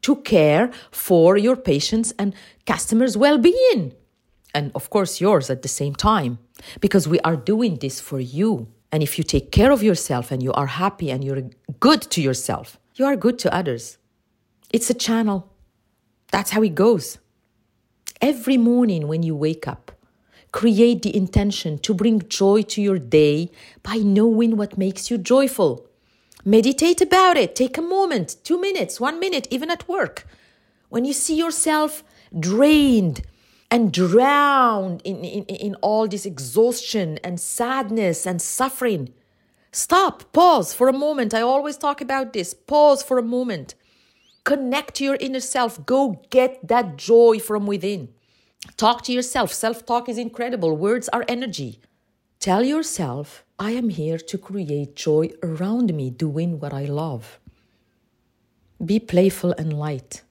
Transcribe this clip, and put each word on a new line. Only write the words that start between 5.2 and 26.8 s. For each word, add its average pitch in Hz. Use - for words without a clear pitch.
yours 175
at 127
the 139
same 143
time. 156
Because 185
we 165
are 160
doing 208
this 135
for 139
you. 135
And 156
if 143
you 165
take -
care 233
of 254
yourself 160
and 127
you 127
are 139
happy 170
and 135
you're 135
good 175
to -
yourself, -
you 262
are 277
good 240
to -
others. 139
It's 233
a 254
channel. 220
That's 208
how 220
it 180
goes. 190
Every 262
morning 233
when 160
you 160
wake 156
up, -
create 226
the -
intention 185
to -
bring 208
joy 196
to 208
your 196
day 151
by 208
knowing 220
what 208
makes 190
you 240
joyful. 214
Meditate 262